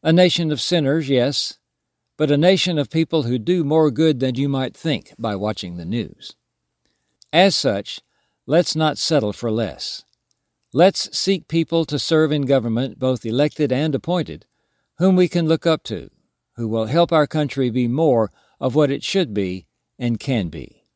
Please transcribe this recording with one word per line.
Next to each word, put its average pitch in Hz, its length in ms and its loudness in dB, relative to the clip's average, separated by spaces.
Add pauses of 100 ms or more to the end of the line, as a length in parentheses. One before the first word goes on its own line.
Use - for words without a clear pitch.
A 160 120 2
nation 170 380 4
of 147 100 -4
sinners, 151 480 0
yes, 131 500 0 (580)
but 147 140 0
a 143 60 2
nation 175 420 2
of 143 100 -2
people 160 340 0
who 120 140 0
do 170 260 0
more 151 280 4
good 143 280 2
than 127 160 -2
you 139 140 -2
might 131 260 -4
think - 440 -6
by 110 160 -4
watching 95 420 -6
the 85 80 -10
news. 104 500 -8 (960)
As 180 240 4
such, - 460 -2 (460)
let's 160 280 2
not 156 220 -2
settle 110 360 0
for 117 180 -4
less. 107 520 -6 (680)
Let's 175 440 2
seek 190 300 -2
people 165 380 0
to 143 140 -4
serve 156 320 2
in 147 120 0
government, 123 540 0
both 131 280 -2
elected 135 460 0
and 143 220 -2
appointed, 147 520 -4 (520)
whom 185 180 4
we 180 120 4
can 170 200 0
look 160 200 0
up 160 160 0
to, 82 260 -8 (440)
who 117 140 -6
will 110 180 -2
help 156 260 2
our 151 160 2
country 139 420 -2
be 120 180 0
more 123 440 2 (280)
of 127 160 -2
what 143 160 2
it 131 120 -6
should 160 300 -2
be 95 340 -4 (300)
and 117 220 -2
can 110 300 -2
be. - 360 -16 (100)